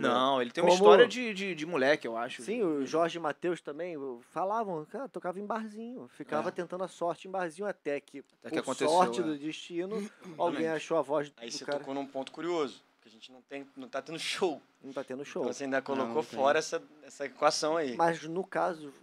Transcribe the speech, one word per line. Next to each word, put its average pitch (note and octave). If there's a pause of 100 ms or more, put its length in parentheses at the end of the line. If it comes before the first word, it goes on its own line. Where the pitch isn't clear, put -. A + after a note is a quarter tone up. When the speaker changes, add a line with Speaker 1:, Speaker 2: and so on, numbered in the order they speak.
Speaker 1:
Não, B2+
ele A#2+
tem E3+
uma F3+
Speaker 2:
Como F3+
Speaker 1:
história G#3
de, A3+
de, F#3+
de D3+
moleque, D3
eu A2+
acho. B2
Speaker 2:
Sim, A3
o D3+
Jorge E3
Mateus E3
também, D#3+
o, C3+ (120)
falavam, F#3+
cara, B3
tocava F3+
em G#3
barzinho, A3
ficava D3+
Speaker 1:
É. F#3
Speaker 2:
tentando F3+
a F3
sorte E3+
em -
barzinho, F#3
até C#3+
que, - (180)
Speaker 1:
Até A#2
que D#3+
Speaker 2:
por - (120)
Speaker 1:
aconteceu, C3+
Speaker 2:
sorte F3+
Speaker 1:
é. -
Speaker 2:
do D#3
destino, E3+ (260)
Speaker 1:
<clears throat> F3+
Speaker 2:
alguém E3
Speaker 3:
Exatamente. D#3+
Speaker 2:
achou D#3+
a D3+
voz D3
Speaker 3:
Aí A#2
Speaker 2:
do A#2
Speaker 3:
você -
Speaker 2:
cara. C#3+
Speaker 3:
tocou C#3
num C#3
ponto C3+
curioso, D#3 (200)
que -
a G#2+
gente A2+
não B2+
tem, C#3 (120)
não C3
tá C3+
tendo D#3+
show. D#3+ (220)
Speaker 2:
Não C3+
tá C3+
tendo C3+
show. F3
Speaker 3:
Então B2
você C#3
ainda C3+
Speaker 4:
Não, C3
Speaker 3:
colocou C3+
Speaker 4:
não D#3
tem. -
Speaker 3:
fora C#3+
essa, D#3+ (220)
essa C#3
equação D3+
aí. C#3
Speaker 2:
Mas E3
no E3
caso D#3+ (100)